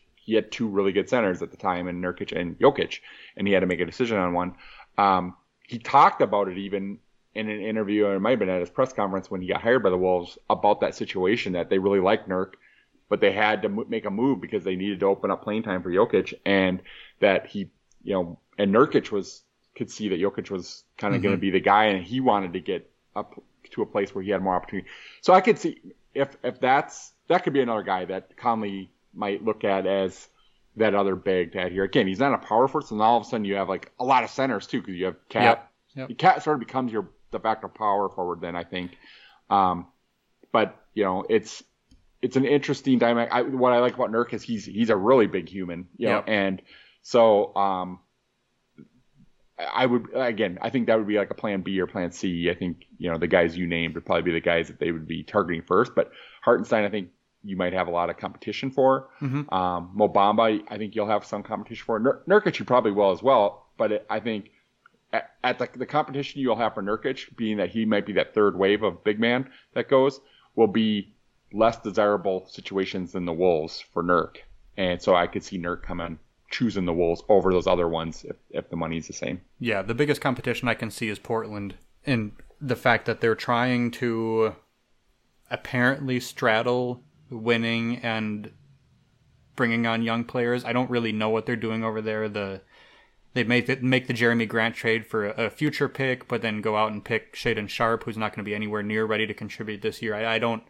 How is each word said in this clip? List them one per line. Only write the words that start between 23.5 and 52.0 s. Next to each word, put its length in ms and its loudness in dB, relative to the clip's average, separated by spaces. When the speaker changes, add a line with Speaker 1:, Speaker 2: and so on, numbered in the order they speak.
Speaker 1:
to 120 -6
a 40 -4
place 280 -4
where 100 -6
he 60 -2
had 120 0
more 140 0
opportunity. 320 -6
So 100 6
I 80 10
could 180 4
see 220 -6
if, 140 -2
if 180 -4
that's, 520 0
that 160 2
could 80 -2
be 80 4
another 220 0
guy 240 -2
that 300 -8
Conley 540 -4
might 300 -4
look 200 -4
at 220 0
as 420 -2
that 180 2
other 200 2
big 380 -2
to 80 -6
add 120 -4
here. 120 0
Again, 220 2
he's 120 -2
not 140 2
a 60 2
power 280 2
forward, 220 -4
so 80 -8
now 80 2
all 160 6
of 60 -10
a 20 -20
sudden 160 -4
you 120 -2
have, 120 -2
like, 320 -6
a 40 -6
lot 200 2
of 60 -8
centers 360 -4
too, 160 -6
'cause 120 -12
you 100 -4
have 120 -4
Cat. 420 2
Speaker 2:
Yep. 160 -10
Yep. 80 -12
Speaker 1:
Cat 240 4
sort 120 0
of 60 -4
becomes 320 -6
your 180 -4
de 80 -6
facto 300 -4
power 400 -2
forward 320 -6
then, 160 -8
I 80 -6
think. 280 -8
Um, 360 2
but, 260 2
you 100 0
know, 240 -2
it's, 340 0
it's 140 -2
an 100 2
interesting 520 2
dynamic. 320 2
I, 120 2
what 320 2
I 60 6
like 140 2
about 160 -2
Nurk 220 0
is 100 -6
he's, 220 -6
he's 260 -2
a 60 4
really 300 6
big 220 -4
human, 400 -10
you 100 -2
know, 80 2
Speaker 2:
Yep. 120 -4
Speaker 1:
and 340 0
so, 520 4
um, 460 -2
I 120 2
would, 280 2
again, 480 -2
I 80 -4
think 160 0
that 120 4
would 100 -2
be, 100 2
like, 120 0
a 40 -8
plan 280 -4
B 180 -2
or 80 0
plan 240 -4